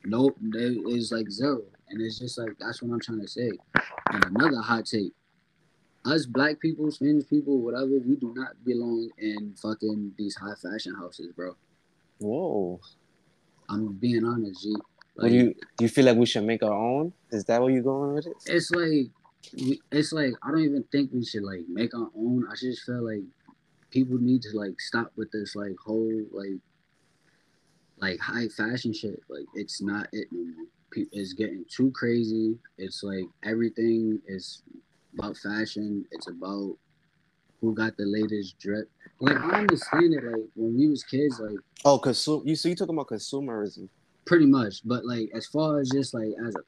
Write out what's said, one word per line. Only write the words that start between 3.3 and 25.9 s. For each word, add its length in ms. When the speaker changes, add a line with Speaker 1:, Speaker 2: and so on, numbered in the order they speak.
Speaker 1:
And 140
another 360
hot 240
take. 280
Us 220
black 320
people, 320
Spanish 360
people, 340
whatever, 240
we 320
do 180
not 280
belong 540
in 420
fucking 600
these 160
high 260
fashion 320
houses, 420
bro. 200
Speaker 2:
Whoa. 600
Speaker 1:
I'm 240
being 300
honest, 380
G. 80
Speaker 2:
What 140
do 60
Speaker 1:
Like, 100
Speaker 2:
you, 220
do 80
you 40
feel 160
like 120
we 100
should 160
make 180
our 100
own? 400
Is 140
that 140
where 120
you 100
going 320
with 140
it? 180
Speaker 1:
It's 240
like, 400
we, 280
it's 220
like, 200
I 80
don't 100
even 300
think 200
we 140
should, 160
like, 260
make 280
our 200
own. 320
I 60
just 300
feel 200
like 200
people 300
need 240
to, 120
like, 240
stop 360
with 160
this, 240
like, 280
whole, 380